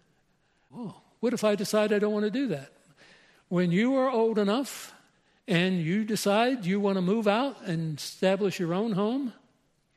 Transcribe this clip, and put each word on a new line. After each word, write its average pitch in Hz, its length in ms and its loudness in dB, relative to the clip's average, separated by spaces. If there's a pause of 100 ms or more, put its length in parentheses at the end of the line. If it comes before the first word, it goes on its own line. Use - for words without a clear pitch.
(760)
Oh, 240 240 -12 (220)
what 247 120 0
if 214 100 -2
I 208 120 4
decide 214 380 0
I 208 60 2
don't 208 120 2
want 214 140 0
to 202 60 -2
do 262 160 -2
that? 139 260 -8 (720)
When 180 240 0
you 240 240 2
are 262 140 2
old 226 280 2
enough 214 560 -2 (540)
and 180 340 2
you 185 220 0
decide 214 600 0
you 196 160 0
want 196 160 2
to 185 40 0
move 208 260 0
out 233 340 0
and 160 360 -4
establish 190 640 -2
your 170 140 -2
own 214 200 -2
home, 226 400 -2 (640)